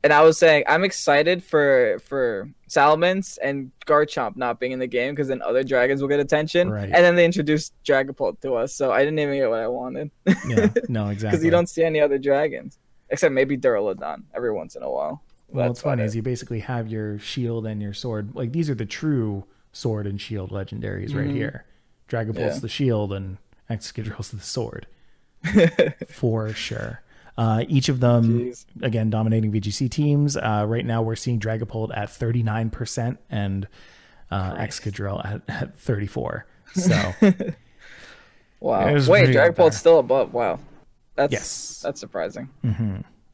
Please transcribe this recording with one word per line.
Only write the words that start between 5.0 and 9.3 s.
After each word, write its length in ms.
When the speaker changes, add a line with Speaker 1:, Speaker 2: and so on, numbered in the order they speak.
Speaker 1:
'cause 120
then 140
other 220
dragons 380
will 80
get 120
attention." 480
Speaker 2:
Right. 160
Speaker 1:
And 80
then 140
they 80
introduced 480
Dragapult 580
to 140
us, 180
so 200
I 100
didn't 160
even 160